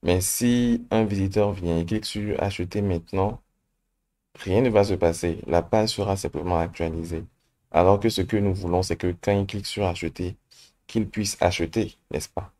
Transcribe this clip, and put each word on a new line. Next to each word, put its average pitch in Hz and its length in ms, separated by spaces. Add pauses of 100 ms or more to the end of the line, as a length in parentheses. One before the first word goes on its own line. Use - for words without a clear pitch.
Mais 90 200
si 120 680
un 110 140
visiteur 101 480
vient 85 260
et 85 60
clique 107 220
sur « 104 360
Acheter 98 380
maintenant », 98 600 (1000)
rien 98 240
ne 127 80
va 104 140
se 101 100
passer. 85 520
La 85 160
page 110 280
sera 98 260
simplement 87 420
actualisée. 82 640 (460)
Alors 95 300
que 113 80
ce 92 140
que 95 160
nous 101 160
voulons, 90 280
c'est 87 140
que 90 240
quand 104 120
il 101 140
clique 98 200
sur « - 200
Acheter », 90 500 (500)
qu'il 107 220
puisse 104 340
acheter, 90 540 (140)
n'est-ce - 200
pas ? - 300